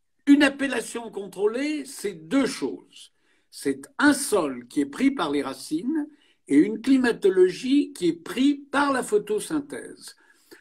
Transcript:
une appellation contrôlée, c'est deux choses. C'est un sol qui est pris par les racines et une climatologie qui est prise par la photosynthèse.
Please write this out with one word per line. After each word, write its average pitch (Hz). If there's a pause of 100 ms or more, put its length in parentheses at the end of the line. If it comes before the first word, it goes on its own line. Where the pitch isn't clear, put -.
(280)
une 285
appellation 247
contrôlée, 220
c'est -
deux 170
choses. - (380)
C'est 139 (160)
un 285
sol 139
qui 143
est 139
pris 262
par 165
les 143
racines 208 (400)
et 139
une 185
climatologie 240
qui 175
est 160
prise 277 (120)
par 277
la -
photosynthèse. - (460)